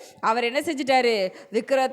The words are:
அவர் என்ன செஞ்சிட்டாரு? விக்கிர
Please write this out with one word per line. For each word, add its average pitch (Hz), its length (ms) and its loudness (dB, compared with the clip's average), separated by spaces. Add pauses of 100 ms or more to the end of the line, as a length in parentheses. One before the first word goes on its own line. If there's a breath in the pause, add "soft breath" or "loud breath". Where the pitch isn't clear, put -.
(200 loud breath)
அவர் 226 240 0
என்ன 240 160 -2
செஞ்சிட்டாரு? 262 560 2 (360 loud breath)
விக்கிர 220 280 0 (140)